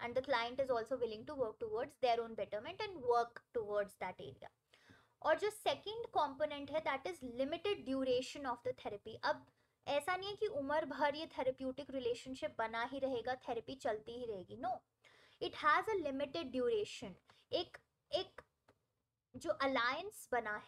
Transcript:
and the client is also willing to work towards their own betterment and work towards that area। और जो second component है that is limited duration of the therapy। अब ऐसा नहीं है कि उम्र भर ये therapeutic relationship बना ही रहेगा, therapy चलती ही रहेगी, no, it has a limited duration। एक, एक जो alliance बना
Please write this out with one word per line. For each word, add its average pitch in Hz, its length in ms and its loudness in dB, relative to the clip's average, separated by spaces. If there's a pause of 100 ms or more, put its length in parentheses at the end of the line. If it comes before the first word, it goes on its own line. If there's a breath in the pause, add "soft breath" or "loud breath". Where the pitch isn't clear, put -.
and 240 120 -2
the 262 140 2
client 247 360 4
is 262 60 2
also 233 300 2
willing 220 240 -2
to 302 160 -8
work 220 180 0
towards 240 460 -2
their 233 160 6
own 226 140 -4
betterment 226 520 -4
and 349 220 -8
work 233 340 4 (140)
towards 208 400 0
that 185 240 -6
area। - 260 -12 (720 loud breath)
और 311 180 4
जो 415 100 2
second 415 580 -2
component 285 640 0
है 311 120 0
that 277 200 0
is 359 160 -4 (220)
limited 339 480 -2
duration 262 580 0
of 247 200 -2
the 254 120 -2
therapy। 220 440 -8
अब 294 220 0 (420)
ऐसा 294 280 2
नहीं 381 140 -2
है 415 60 -4
कि 427 120 0
उम्र 302 380 2
भर 285 300 2
ये 311 120 -4
therapeutic 262 640 -2
relationship 262 640 -2
बना 226 260 0
ही 262 160 -4
रहेगा, 262 360 0
therapy 254 400 -4
चलती 233 440 -2
ही 247 60 -6
रहेगी, 202 320 -8
no, 330 140 -2 (720 loud breath)
it 392 100 -2
has 302 320 6
a 427 220 0
limited 285 440 -4
duration। 226 600 0 (420 soft breath)
एक, - 240 -2 (340)
एक - 300 -2 (920)
जो 254 160 -2
alliance 269 800 0
बना 220 240 2 (120)